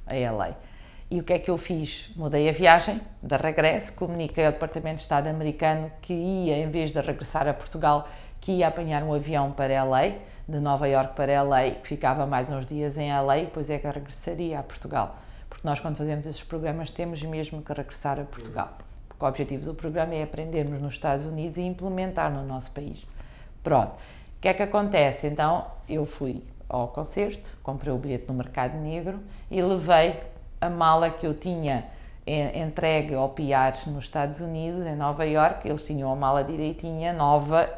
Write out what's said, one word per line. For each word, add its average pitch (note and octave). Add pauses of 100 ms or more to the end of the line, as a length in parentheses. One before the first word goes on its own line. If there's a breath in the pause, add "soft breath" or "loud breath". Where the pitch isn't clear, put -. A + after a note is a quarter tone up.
a -
L A2+
A. E2+ (540 loud breath)
E F3
o -
que E3+
é F3
que F3
eu F3
fiz? D#3+
Mudei D3+
a D#3
viagem, F3 (220)
de C#3
regresso, D#3+
comuniquei E3
ao D3+
Departamento D#3
de D3+
Estado D3
americano D#3 (120)
que -
ia, F3
em D#3+
vez D#3
de D3
regressar C#3+
a C#3+
Portugal, D3 (320 loud breath)
que -
ia F3+
apanhar D#3
um D3+
avião C#3+
para C3+
L C3
A, F#3+ (300 loud breath)
de D3+
Nova C#3+
Iorque C3+
para C#3
L C#3
A, C3
que -
ficava C#3+
mais C3+
uns C3+
dias D3
em D3
L C#3
A C#3
e F3+
depois D3+
é D3
que D3
regressaria D3+
a C#3
Portugal. C#3 (320 loud breath)
Porque -
nós, D3
quando D3+
fazemos D3+
esses D3+
programas, D#3+
temos E3+
mesmo D#3
que D3
regressar C#3+
a C#3+
Portugal. - (320)
Porque -
o C#3
objetivo C#3
do D#3+
programa E3
é D#3
aprendermos D3+
nos C#3+
Estados C#3+
Unidos D#3+
e F3+
implementar F3+
no C#3
nosso C3
país. D3 (560 loud breath)
Pronto. C3
O -
que -
é F#3+
que G3+
acontece? G3+
Então, D3+ (220)
eu D#3
fui C3+ (240)
ao B2
concerto, -
comprei C3+
o B2
bilhete C3+
no C3
Mercado B2+
Negro E3 (300 loud breath)
e F#3+
levei F3 (460)
a F3
mala E3
que E3
eu D3+
tinha D3+ (380 loud breath)
en-, D3+
entregue D3+
ao C3+
P C#3
R C3 (120)
nos C#3+
Estados D3
Unidos, E3+
em D#3
Nova D3
Iorque. D#3
Eles D3+
tinham C3+
a -
mala C#3
direitinha, D#3+
nova, D3+